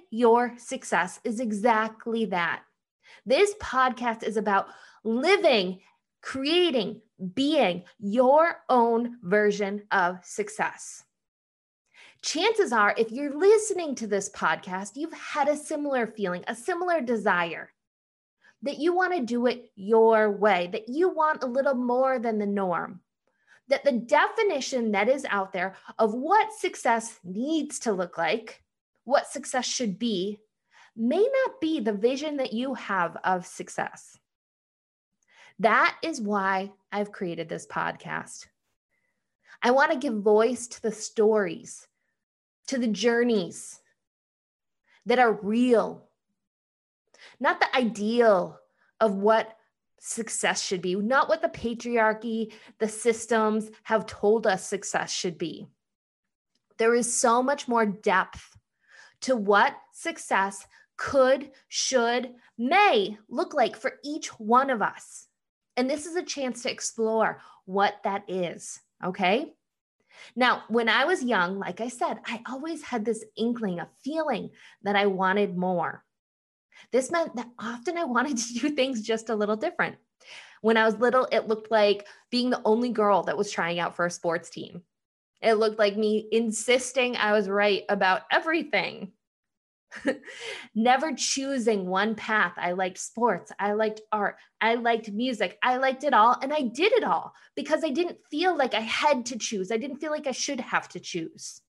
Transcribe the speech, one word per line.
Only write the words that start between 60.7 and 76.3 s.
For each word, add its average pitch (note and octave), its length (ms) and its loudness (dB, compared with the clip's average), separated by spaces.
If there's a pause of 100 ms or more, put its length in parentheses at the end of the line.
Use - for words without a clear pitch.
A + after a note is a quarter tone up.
could, C4+ 540 2 (180)
should, B3 640 0 (240)
may B3 600 2 (120)
look D#4 240 -4
like A#3+ 240 0
for - 260 -6
each D4 240 -10 (120)
one B3 300 2
of A3 120 0
us. - 460 -8 (500)
And B3+ 120 0
this D4 160 -4
is E4 100 -12
a F4+ 80 -2
chance B3+ 400 -6
to - 80 -4
explore A3 680 -2 (240)
what G3 380 0
that G3 240 -4
is, - 520 -8 (240)
okay? F#3+ 500 0 (800)
Now, A#3+ 340 2
when A#3 180 0
I A#3 180 4
was E4+ 180 0
young, G3 360 0
like F3+ 220 -8
I B3 80 -4
said, B3 360 -4
I A3+ 220 -8
always C#4 340 -8
had A3+ 220 -4
this A3 220 -4 (100)
inkling, A3+ 440 -2
a E3 100 -10 (140)
feeling C#4 480 -4 (320)
that G3+ 120 0
I G3+ 120 4
wanted F#3+ 500 0
more. F3+ 460 -2 (880)